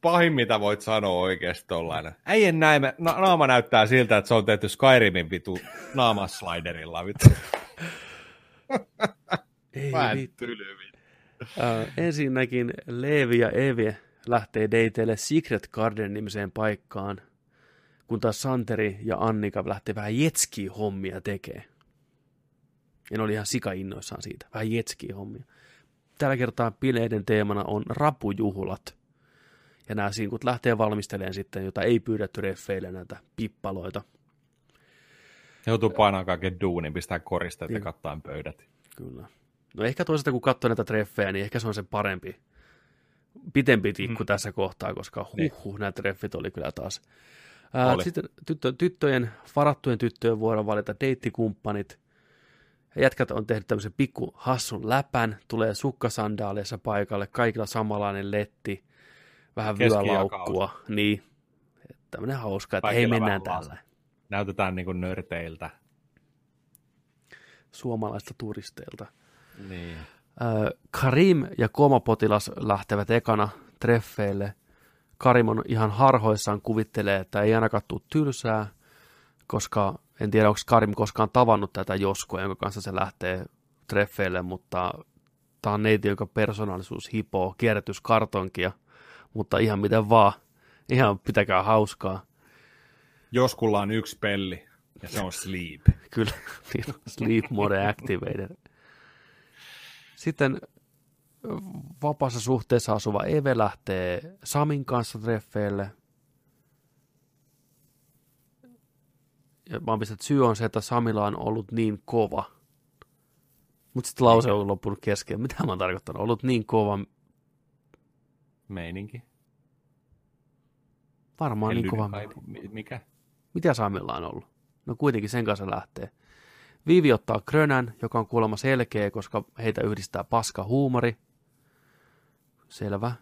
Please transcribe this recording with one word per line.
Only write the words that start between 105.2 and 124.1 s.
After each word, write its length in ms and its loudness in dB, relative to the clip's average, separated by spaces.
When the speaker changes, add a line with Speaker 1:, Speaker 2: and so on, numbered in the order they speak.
Speaker 2:
Ja 100 -10
mä 120 -2
oon 80 2
pistänyt, 180 -6
että 100 -14
syy 200 4
on 80 4
se, 100 -4
että 160 -2
Samilla 440 0
on 140 -4
ollut 320 -4
niin 340 -2
kova. 460 -2
Mut 120 -4
sit 160 -4
lause 300 8
on 160 0
loppunut 340 -4
kesken. 400 -4
Mitä 140 -6
mä 60 -2
oon 80 -4
tarkoittanut? 420 -4
Ollut 220 -2
niin 220 0
kova 340 0
Speaker 1:
Meininki. 560 -12
Speaker 2:
Varmaan 360 -2
niin 100 0
Speaker 1:
Hellynen 120 -2
Speaker 2:
kova 120 -4
Speaker 1:
kai, 180 -10
Speaker 2:
meininki. 400 -16
Speaker 1:
mi-, 60 -16
mikä? 280 -14
Speaker 2:
Mitä 200 2
Samilla 440 -2